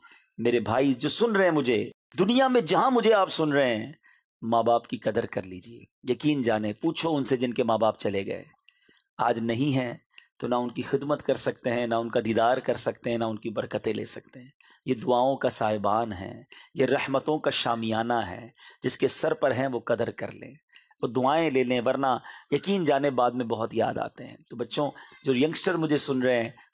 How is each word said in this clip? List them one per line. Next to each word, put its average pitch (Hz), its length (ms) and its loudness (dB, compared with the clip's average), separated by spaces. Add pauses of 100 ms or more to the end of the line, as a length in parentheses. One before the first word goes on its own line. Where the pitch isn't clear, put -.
(400)
मेरे 120 200 2
भाई 123 340 2
जो 127 160 -4
सुन 220 260 0
रहे 190 120 4
हैं 165 60 2
मुझे, 120 380 0 (240)
दुनिया 240 340 4
में 240 160 4
जहां 185 260 2
मुझे 226 200 4
आप 190 180 6
सुन 151 240 0
रहे 131 220 4
हैं, 113 220 -8 (440)
माँ 113 220 2
बाप 117 220 4
की 131 120 -6
कदर 113 280 -2
कर - 200 -8
लीजिए। 92 400 -16 (200)
यकीन 135 380 0
जाने, 110 300 2
पूछो 160 380 -2
उनसे 139 260 0
जिनके 123 260 -2
माँ 113 160 2
बाप 107 180 2
चले 98 260 -4
गए, 95 220 -8 (760)
आज 117 200 2
नहीं 117 320 0
हैं 127 300 -2 (380)
तो 123 80 -6
ना 123 100 0
उनकी 123 240 -4
खिदमत 143 400 -2
कर 135 140 0
सकते - 340 -4
हैं, 120 180 0
ना 113 120 0
उनका 117 220 -2
दीदार 113 380 2
कर 123 180 -2
सकते - 320 -6
हैं, 117 80 -2
ना 117 100 -2
उनकी 110 220 -6
बरकतें 110 440 -4
ले 107 120 -6
सकते - 340 -16
हैं। 123 140 -20 (320)
ये 123 100 0
दुआओं 123 400 2
का 127 140 -2
साहिबान 107 640 0
है, 98 340 -12 (280)
ये 135 100 2
रहमतों 135 540 0
का 143 120 0
शामियाना 113 680 0
है, 107 320 -10 (300)
जिसके 131 240 0
सर 156 260 0
पर 143 180 0
हैं 127 160 0
वो 120 120 -4
कदर 110 320 -2
कर - 220 -10
लें, 101 200 -18 (500)
वो 131 40 -2
दुआएं 131 440 2
ले 127 120 2
लें, 123 180 0
वरना 131 400 0 (320)
यकीन 180 320 0
जाने 143 260 2
बाद 123 240 2
में 123 120 -2
बहुत 113 260 -4
याद 117 240 0
आते 117 260 -8
हैं। - 140 -18 (120)
तो 123 80 -14
बच्चों, 135 320 -4 (360)
जो 139 80 4
यंगस्टर 160 440 2
मुझे 151 200 2
सुन 131 260 -2
रहे 127 140 4
हैं, 113 180 -4 (180)